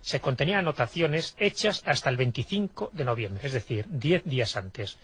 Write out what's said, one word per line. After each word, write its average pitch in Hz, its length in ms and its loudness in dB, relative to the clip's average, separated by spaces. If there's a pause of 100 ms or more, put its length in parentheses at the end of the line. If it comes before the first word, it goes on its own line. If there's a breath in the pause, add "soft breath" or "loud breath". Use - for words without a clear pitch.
se - 200 -2
contenían 143 400 2
anotaciones 160 760 0
hechas - 460 0
hasta 143 240 2
el 123 80 2
veinticinco 147 760 0
de 147 120 -4
noviembre, 117 420 -2
es 135 60 -2
decir, 110 360 -2
diez 156 360 2
días 131 320 0
antes. 98 480 -6